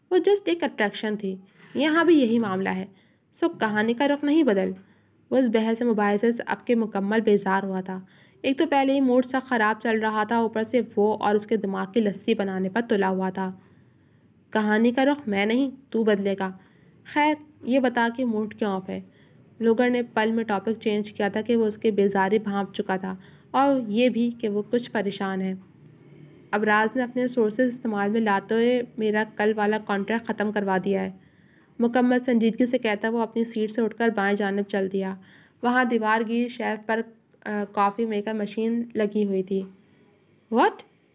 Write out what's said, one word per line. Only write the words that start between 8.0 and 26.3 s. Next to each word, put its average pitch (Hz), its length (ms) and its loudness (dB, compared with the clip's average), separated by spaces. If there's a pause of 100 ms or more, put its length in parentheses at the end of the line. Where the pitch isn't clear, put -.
एक 269 140 0
तो 339 60 2
पहले 269 280 2
ही 277 60 2
मूड 254 260 4
सा 262 140 -4
ख़राब 220 380 0
चल 226 220 -2
रहा 214 260 -2
था, 233 160 0
ऊपर 220 220 -2
से 226 180 0
वो 214 320 0
और 208 220 0
उसके 214 220 0
दिमाग 190 360 -4
की 233 80 2
लस्सी 208 340 0
बनाने 190 340 -2
पर 220 120 -2
तुला 202 260 0
हुआ 190 220 -2
था। 185 320 -8 (920)
"कहानी 214 380 2
का 262 120 2
रुख 285 240 0
मैं 202 180 0
नहीं, 247 260 0 (200)
तू 226 120 0
बदलेगा। 196 560 0 (540)
खैर, 302 240 2 (280)
ये 254 140 2
बता 240 300 0
कि 233 140 -6
मूड 214 300 -4
क्यों 208 180 -4
ऑफ 190 180 -6
है?" 190 140 -8 (580)
लोगर 226 280 4
ने 247 120 0
पल 226 300 0
में 226 140 -2
टॉपिक 214 320 -4
चेंज 208 320 -2
किया 208 200 -2
था 220 120 -4
कि 233 140 0
वो 226 100 2
उसके 214 260 -2
बेजारी 196 480 2
भांप 202 320 -6
चुका 196 260 -4
था, 190 240 -8 (340)
और 269 340 2
ये 240 200 2
भी 233 220 -2
कि 233 160 -6
वो 208 140 -2
कुछ 240 260 -4
परेशान 196 540 -4
है। 190 160 -4 (960)